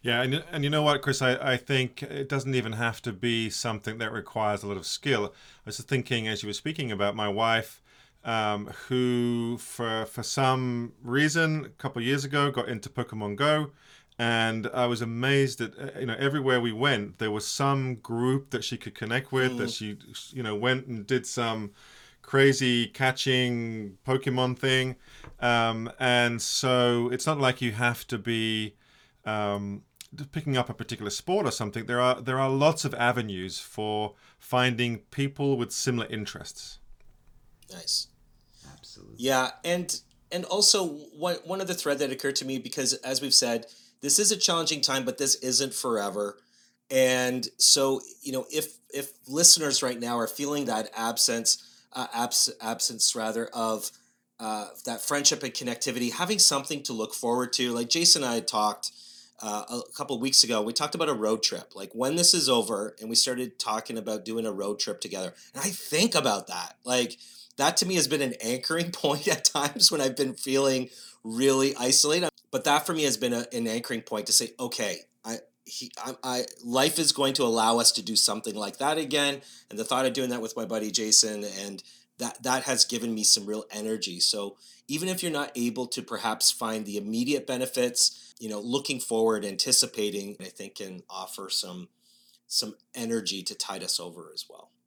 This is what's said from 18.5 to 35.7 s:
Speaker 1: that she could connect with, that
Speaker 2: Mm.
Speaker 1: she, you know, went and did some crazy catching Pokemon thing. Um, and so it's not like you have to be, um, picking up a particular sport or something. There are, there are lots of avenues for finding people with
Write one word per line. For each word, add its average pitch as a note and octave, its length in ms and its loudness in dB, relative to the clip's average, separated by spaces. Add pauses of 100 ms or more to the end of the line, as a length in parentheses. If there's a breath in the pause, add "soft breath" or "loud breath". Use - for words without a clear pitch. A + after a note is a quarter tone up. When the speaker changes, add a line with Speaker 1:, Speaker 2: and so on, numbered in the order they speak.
Speaker 1:
that - 120 -4
she A#2 140 -6
could - 180 -12
connect A#2 360 -4
with, B2+ 260 2
that A#2+ 120 -2
Speaker 2:
Mm. - 80 -6
Speaker 1:
she, - 580 -12
you B2+ 60 -6
know, G#2+ 140 -2
went B2+ 320 0
and A2 180 -8
did B2+ 220 0
some A2 440 -2 (500 loud breath)
crazy C3 680 4
catching A#2+ 1120 0 (100)
Pokemon B2+ 500 0
thing. C3 380 0 (440 loud breath)
Um, A#2 600 2
and A#2+ 420 4
so B2 680 4
it's B2+ 140 -4
not D#3 140 0
like B2+ 220 2
you A#2+ 120 0
have A#2+ 340 -2
to A#2+ 100 -4
be, A2 580 -2 (500 soft breath)
um, G2+ 560 -2 (500)
picking D#3 240 -2
up B2 140 0
a B2 40 -6
particular G#2+ 380 -6
sport F#3 340 0
or A#2+ 60 2
something. G#2+ 340 -6
There A#2+ 140 0
are, B2+ 220 4
there C3 180 -2
are C3+ 100 2
lots D3 360 4
of C#3 80 -2
avenues A2 680 0
for G#2+ 540 -4 (260 soft breath)
finding A#2+ 600 0 (120)
people C#3 460 0
with A#2+ 160 -4